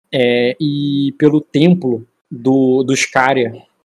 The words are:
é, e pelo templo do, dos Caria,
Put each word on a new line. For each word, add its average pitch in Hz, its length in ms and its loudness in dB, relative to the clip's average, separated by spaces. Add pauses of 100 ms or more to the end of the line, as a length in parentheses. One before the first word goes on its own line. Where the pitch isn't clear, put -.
(120)
é, 123 480 0
e 143 580 -4
pelo 151 220 2
templo 143 680 0 (240)
do, 131 520 2
dos 131 240 -2
Caria, 127 480 0 (300)